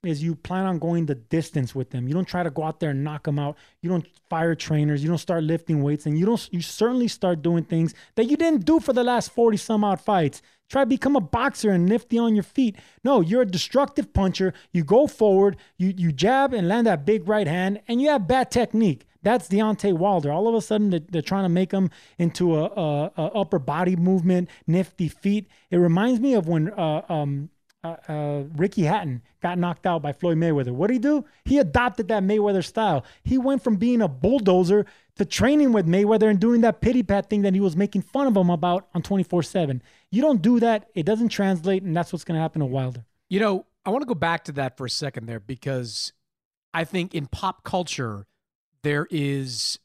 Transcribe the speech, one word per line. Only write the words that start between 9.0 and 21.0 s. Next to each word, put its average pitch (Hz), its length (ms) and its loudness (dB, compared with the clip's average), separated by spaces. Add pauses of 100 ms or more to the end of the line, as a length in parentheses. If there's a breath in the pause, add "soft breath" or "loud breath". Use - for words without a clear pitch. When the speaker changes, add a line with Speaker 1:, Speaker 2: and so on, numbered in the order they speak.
Speaker 1:
last 240 280 -2
forty 233 260 2
some 208 260 0
odd 196 160 0
fights. 175 400 0 (280 soft breath)
Try 269 140 0
to 262 40 2
become 262 280 0
a 269 60 4
boxer 233 500 -2
and 175 160 4
nifty 233 320 0
on 233 160 2
your 208 80 2
feet. 240 340 -2 (280 loud breath)
No, 254 160 4
you're 202 220 2
a 240 40 2
destructive 233 680 -2
puncher. 190 420 0 (180 loud breath)
You 175 100 0
go 214 240 4
forward, 196 500 4 (200 soft breath)
you, 185 200 0
you 175 140 0
jab 254 440 2
and 185 140 0
land 233 180 2
that 165 180 2
big 202 240 0
right 214 180 2
hand, 185 400 -2
and 233 140 -2
you 294 80 2
have 262 180 0
bad 247 240 0
technique. 214 560 0 (160)
That's 226 260 0
Deontay 202 440 0
Wilder. 170 380 0
All 180 160 0
of 233 80 2
a 226 60 2
sudden, 208 300 0
they're, 170 100 0